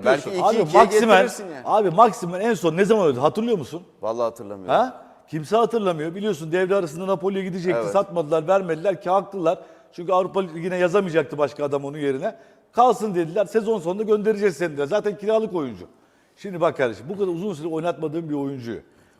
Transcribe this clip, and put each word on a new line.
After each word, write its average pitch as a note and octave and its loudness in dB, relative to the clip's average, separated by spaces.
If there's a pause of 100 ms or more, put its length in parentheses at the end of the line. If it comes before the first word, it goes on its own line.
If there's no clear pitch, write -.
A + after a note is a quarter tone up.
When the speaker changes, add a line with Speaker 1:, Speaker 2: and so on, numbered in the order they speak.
Speaker 1:
Belki - 2
Speaker 2:
yapıyorsun? - -4
Speaker 1:
iki F3+ -2
Speaker 3:
Abi G#3 4
Speaker 1:
ikiye F#3+ 6
Speaker 3:
Maximen, G#3+ 6
Speaker 1:
getirsin A3 -4
yani. C#3+ -12
Speaker 3:
abi F#3+ 2
Maximen F#3 4
en A3+ 0
son E3 0
ne G3 4
zaman G#3 4
oynadı C3 2
hatırlıyor G#3+ 2
musun? D3+ -10 (200)
Speaker 1:
Vallahi A2+ -2
hatırlamıyorum. G#2 -4
Speaker 3:
Ha? B3 0 (260)
Kimse D#3 -2
hatırlamıyor. F#3+ 0
Biliyorsun F3 -4
devre F#3 0
arasında F3+ -2
Napoli'ye G3 -2
gidecekti. F3 -2
Speaker 1:
Evet. G#2 -4
Speaker 3:
Satmadılar, E3 0
vermediler F#3 0
ki F3+ -4
haklılar. F#3 0 (340)
Çünkü F3 -4
Avrupa F#3 2
Ligi'ne F3 -6
yazamayacaktı E3+ 2
başka C#3+ -2
adam C#3 -2
onun C#3+ -10
yerine. C#3+ -2 (360)
"Kalsın." A3 4
dediler. F3 0
"Sezon A3 0
sonunda F3+ -4
göndereceğiz G#3 0
seni." E3+ -2
dediler. C#3+ -2
Zaten G#3 -2
kiralık A3 0
oyuncu. A#2+ -6 (500)
Şimdi F3+ -10
bak E3 2
kardeşim, A2+ -2
bu G3+ -8
kadar G3 -2
uzun F3+ -4
süre D3+ -8
oynatmadığım D#3+ -4
bir D3 -4
oyuncuyu. C3 -6 (400)